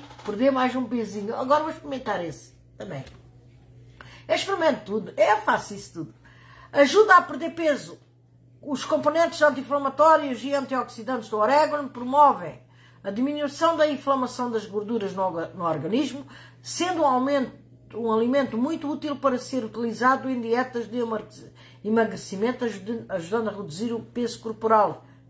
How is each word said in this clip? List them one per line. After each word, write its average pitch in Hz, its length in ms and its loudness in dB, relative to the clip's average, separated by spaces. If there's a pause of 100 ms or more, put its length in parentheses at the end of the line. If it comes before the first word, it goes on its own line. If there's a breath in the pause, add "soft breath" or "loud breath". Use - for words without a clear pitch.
(240)
perder 208 260 2
mais 254 240 2
um 254 100 -2
pezinho. 214 520 -6
Agora 277 260 2
vou 320 80 -4
experimentar 254 540 -6
esse - 280 -12 (240)
também. 131 280 -12 (1200 loud breath)
Eu 311 80 2
experimento 330 500 0
tudo, 190 320 -6
eu 214 220 4
faço 208 360 -2
isso - 180 -14
tudo. 165 220 -10 (580 loud breath)
Ajuda 370 440 8
a 339 60 8
perder 311 280 -6
peso. 320 480 -2 (640)
Os 277 240 -6
componentes 302 560 2
anti-inflamatórios 277 1040 4
e 277 100 -6
antioxidantes 254 760 -4
do 214 100 -4
orégano 285 500 4
promovem 247 720 2 (440 soft breath)
a 196 60 -8
diminuição 294 640 0
da 302 120 4
inflamação 262 600 -2
das 214 160 -4
gorduras 202 480 -4
no 190 80 -2
orga-, 165 320 -4
no 180 100 -6
organismo, 220 600 -2 (340 loud breath)
sendo 339 420 -2
um 294 40 4
aumento, 262 460 0 (420)
um 226 180 -2
alimento 233 460 2
muito 285 320 -2
útil 294 260 -6
para 262 220 0
ser 240 260 -4
utilizado 233 640 0
em 254 120 -4
dietas 233 500 -2
de 240 80 -6
emagre-, - 540 -6 (320 loud breath)
emagrecimento, 220 800 -2
ajude-, 214 440 -6
ajudando 190 400 -4
a 196 40 -6
reduzir 202 400 -6
o 233 80 -6
peso - 400 -6
corporal 220 640 2 (240 soft breath)